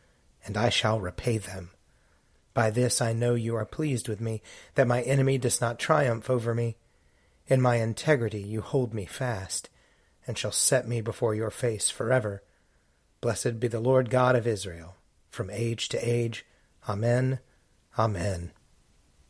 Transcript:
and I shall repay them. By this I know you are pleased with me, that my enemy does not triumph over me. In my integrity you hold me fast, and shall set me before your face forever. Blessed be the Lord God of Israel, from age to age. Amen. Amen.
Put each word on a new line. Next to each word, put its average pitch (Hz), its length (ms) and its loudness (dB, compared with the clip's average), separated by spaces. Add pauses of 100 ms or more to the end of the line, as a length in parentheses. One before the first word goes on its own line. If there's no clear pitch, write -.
(460)
and 107 120 -6
I 113 100 4
shall 110 320 2
repay 104 380 -2
them. 95 340 -10 (840)
By 113 160 2
this 120 320 0
I 113 120 0
know 120 220 2
you 113 200 -2
are 110 100 -4
pleased 139 440 -4
with 104 100 -4
me, 113 220 -4 (340)
that 131 120 6
my 123 160 2
enemy 135 340 2
does 120 240 0
not 120 180 -2
triumph 131 500 2
over 117 240 0
me. 117 220 -2 (720)
In 131 140 4
my 123 160 4
integrity 113 640 0
you 107 200 -6
hold 123 320 -2
me 104 120 -4
fast, 107 640 -6 (580)
and 113 100 -6
shall 107 140 -4
set - 360 2
me 120 140 -2
before 110 320 -2
your 107 160 -2
face 110 400 -2
forever. 113 540 0 (800)
Blessed 117 380 0
be 123 80 0
the 113 120 -4
Lord 127 300 4
God 127 260 4
of 113 100 2
Israel, 92 520 -4 (320)
from 98 200 -8
age 113 400 -4
to - 80 -6
age. 117 480 -2 (420)
Amen. 120 520 2 (580)
Amen. 95 540 0 (800)